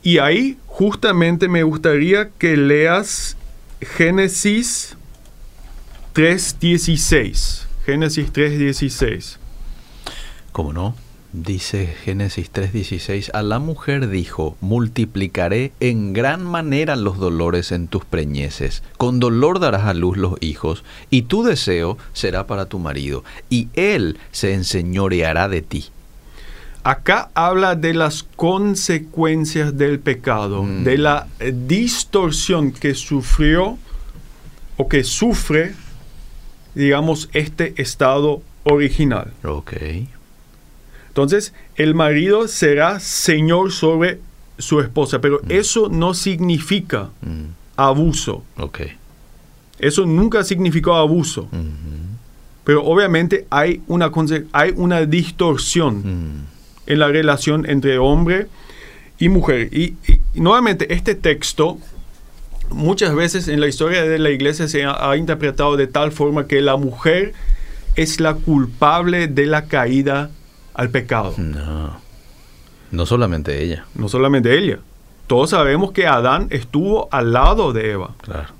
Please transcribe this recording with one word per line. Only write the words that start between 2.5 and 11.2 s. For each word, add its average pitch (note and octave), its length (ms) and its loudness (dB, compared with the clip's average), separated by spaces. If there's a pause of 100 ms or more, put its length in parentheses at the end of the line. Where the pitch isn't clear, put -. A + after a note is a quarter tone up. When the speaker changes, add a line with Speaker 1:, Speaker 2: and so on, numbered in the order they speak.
Speaker 1:
leas D#3 800 2 (420)
Génesis F#3+ 1160 0 (1160)
tres E3+ 460 2
dieciséis. D#3+ 1080 2 (180)
Génesis D3 460 0
tres D3 260 0
dieciséis. C3+ 800 -2 (1120)
Speaker 2:
¿Cómo D2 220 -6
no? G2 220 -4 (380)